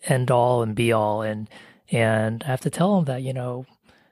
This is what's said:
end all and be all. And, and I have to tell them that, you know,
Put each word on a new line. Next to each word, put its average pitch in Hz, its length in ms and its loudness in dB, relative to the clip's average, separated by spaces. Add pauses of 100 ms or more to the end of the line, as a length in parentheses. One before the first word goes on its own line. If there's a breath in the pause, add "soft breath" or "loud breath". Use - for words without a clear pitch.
(100)
end 127 200 0
all 123 320 4
and 110 120 -2
be 117 180 2
all. 107 300 0
And, 107 260 -6 (440 loud breath)
and 110 500 2
I - 60 -10
have 131 140 -2
to - 80 -2
tell 196 260 2
them 175 80 2
that, 135 180 -4
you 131 100 -6
know, 123 340 -8 (460 soft breath)